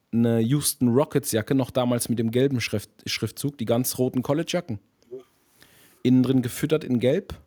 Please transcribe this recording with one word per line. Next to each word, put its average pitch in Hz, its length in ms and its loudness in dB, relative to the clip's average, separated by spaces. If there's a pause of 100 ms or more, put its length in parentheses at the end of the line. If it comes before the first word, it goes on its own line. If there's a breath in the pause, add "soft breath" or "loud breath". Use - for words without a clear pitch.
(140)
eine 117 260 2
Houston 127 500 0
Rockets 139 420 2
Jacke, 110 240 0
noch 131 160 0
damals 123 360 0
mit 117 120 -2
dem 113 120 -2
gelben 127 300 0
Schrift-, - 480 -8
Schriftzug, - 480 -6
die 113 80 -6
ganz 117 320 0
roten 127 240 -2
College-Jacken. 156 580 -4 (1200 soft breath)
Innen 127 200 6
drin 127 180 2
gefüttert 151 420 -2
in 123 160 -2
Gelb. 147 340 0 (140)